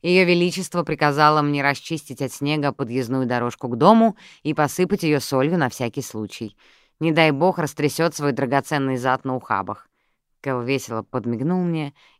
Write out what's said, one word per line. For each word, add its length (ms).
Её 240
Величество 580
приказало 580
мне 200
расчистить 600
от 100
снега 400
подъездную 540
дорожку 420
к 80
дому 400
и 100
посыпать 500
её 160
солью 380
на 120
всякий 320
случай. 540
Не 120
дай 200
бог 260
растрясёт 580
свой 160
драгоценный 680
зад 280
на 100
ухабах". 540
Кэл 200
весело 420
подмигнул 600
мне 300